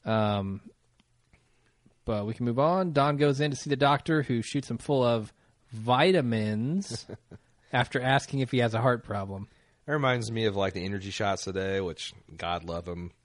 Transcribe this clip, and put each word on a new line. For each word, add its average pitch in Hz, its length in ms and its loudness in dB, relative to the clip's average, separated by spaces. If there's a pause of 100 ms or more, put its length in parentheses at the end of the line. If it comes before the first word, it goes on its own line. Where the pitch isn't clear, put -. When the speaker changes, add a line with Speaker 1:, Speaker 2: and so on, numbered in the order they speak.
Speaker 1:
Um, 104 560 0 (1400)
but 104 200 -2
we 110 80 -4
can 120 120 -4
move 120 140 0
on. 175 320 2
Don 143 260 4
goes 143 220 4
in 147 120 0
to 135 60 -4
see - 120 -10
the 143 60 2
doctor, 143 480 2
who 120 180 0
shoots - 280 -4
him 117 80 -4
full 135 260 0
of 117 280 2 (400)
vitamins 120 1300 2 (340)
Speaker 2:
<laughs> - 340 -18
Speaker 1:
after 123 280 0
asking 135 380 2
if 131 120 -2
he 127 80 2
has 117 140 2
a 113 80 0
heart 123 220 2
problem. 98 440 -8 (380)
Speaker 2:
That 147 80 -4
reminds 123 380 0
me 113 140 0
of, 101 100 2
like, 98 180 0
the 87 120 -6
energy 98 260 -6
shots 98 320 -2
today, 95 380 -2
which, 87 320 -8 (220)
God 85 280 -4
love 85 240 -6
'em. 87 240 -8 (140)